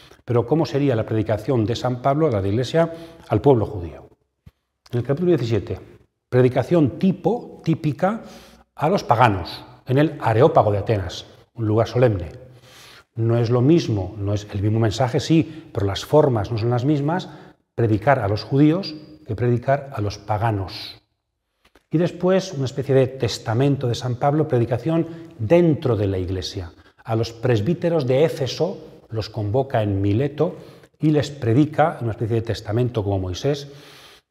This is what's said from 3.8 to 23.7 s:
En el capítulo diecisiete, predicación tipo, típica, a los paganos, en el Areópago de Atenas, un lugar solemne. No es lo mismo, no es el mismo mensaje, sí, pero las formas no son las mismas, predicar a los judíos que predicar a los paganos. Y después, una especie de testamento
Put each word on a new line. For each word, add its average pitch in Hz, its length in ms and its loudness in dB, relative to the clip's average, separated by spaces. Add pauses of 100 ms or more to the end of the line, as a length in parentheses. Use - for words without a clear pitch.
En 120 80 -2
el 120 60 -4
capítulo 175 240 0
diecisiete, 117 500 0 (480)
predicación 127 720 2
tipo, - 640 -2
típica, 175 600 -2 (520)
a 151 140 -2
los 190 160 0
paganos, 107 580 2 (220)
en 127 120 0
el 151 220 2
Areópago 113 540 4
de 101 60 0
Atenas, 98 460 -4 (280)
un 113 140 -4
lugar 107 200 2
solemne. 101 540 0 (720)
No 117 240 0
es 117 120 0
lo 123 100 2
mismo, 120 580 2
no 101 160 -4
es 104 200 -6
el 95 80 -4
mismo 107 180 0
mensaje, 117 400 0
sí, - 540 0
pero 101 120 -4
las 98 200 -4
formas 131 440 2
no 117 80 -4
son 113 120 -2
las 123 160 0
mismas, 151 440 -2 (460)
predicar 117 440 2
a 101 100 -2
los 104 160 -4
judíos 151 500 2 (320)
que 107 80 -4
predicar 120 580 -2
a - 60 -8
los 101 180 -4
paganos. 104 840 -4 (880)
Y 156 80 -2
después, 180 560 0
una 135 120 -4
especie 131 300 -2
de 131 120 6
testamento 123 800 -2